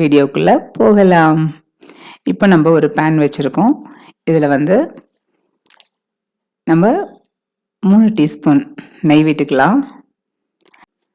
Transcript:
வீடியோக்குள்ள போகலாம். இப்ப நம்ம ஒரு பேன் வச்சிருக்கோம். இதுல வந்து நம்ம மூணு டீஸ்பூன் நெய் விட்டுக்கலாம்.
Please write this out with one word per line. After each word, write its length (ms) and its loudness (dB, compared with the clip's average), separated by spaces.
வீடியோக்குள்ள 520 0
போகலாம். 640 2
இப்ப 200 0
நம்ம 240 2
ஒரு 120 0
பேன் 260 0
வச்சிருக்கோம். 480 -2
இதுல 260 0
வந்து 220 0
நம்ம 280 2
மூணு 240 2
டீஸ்பூன் 420 -2
நெய் 180 2
விட்டுக்கலாம். 520 -2